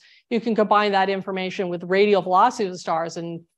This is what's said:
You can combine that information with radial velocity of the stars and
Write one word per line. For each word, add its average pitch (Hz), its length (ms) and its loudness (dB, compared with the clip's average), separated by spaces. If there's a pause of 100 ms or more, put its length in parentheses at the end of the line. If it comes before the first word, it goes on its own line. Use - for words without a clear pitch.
(280)
You 226 120 -2
can 226 140 -2
combine 208 380 2
that 190 160 2
information 190 600 -4
with 175 160 -8
radial 196 380 4
velocity 190 440 2
of 180 60 -6
the 175 60 -14
stars 165 380 -4
and 170 240 -8 (180)